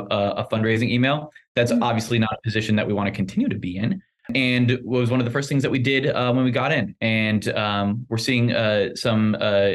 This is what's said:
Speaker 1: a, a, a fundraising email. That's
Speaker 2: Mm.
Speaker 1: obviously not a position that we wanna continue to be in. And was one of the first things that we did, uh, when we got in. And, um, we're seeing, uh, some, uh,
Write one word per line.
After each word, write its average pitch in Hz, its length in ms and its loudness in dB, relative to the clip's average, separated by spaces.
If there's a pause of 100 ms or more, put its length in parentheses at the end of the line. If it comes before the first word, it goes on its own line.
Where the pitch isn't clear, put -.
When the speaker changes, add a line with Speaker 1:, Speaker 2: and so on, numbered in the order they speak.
(100)
Speaker 1:
a, 104 40 0
a, 101 220 0
a 107 120 -6
fundraising 110 400 0
email. 135 420 0 (240)
That's 120 160 2
Speaker 2:
Mm. 120 120 2
Speaker 1:
obviously 117 360 0
not 110 140 0
a - 100 -8
position 107 340 0
that 107 100 0
we 104 80 -2
wanna 101 160 0
continue 104 400 -2
to 113 80 -4
be - 180 -6
in. 190 240 -2 (340)
And 123 480 2
was 123 280 0
one 127 100 2
of 120 60 0
the 117 40 -4
first 143 160 -4
things 139 160 0
that 151 80 -2
we 135 80 0
did, 135 280 2
uh, 123 260 0
when 127 140 2
we 127 40 2
got 131 220 0
in. 131 300 -2
And, 110 480 0
um, 104 580 -2
we're 113 80 -2
seeing, 120 360 0
uh, 107 420 0
some, 110 440 0
uh, 101 360 2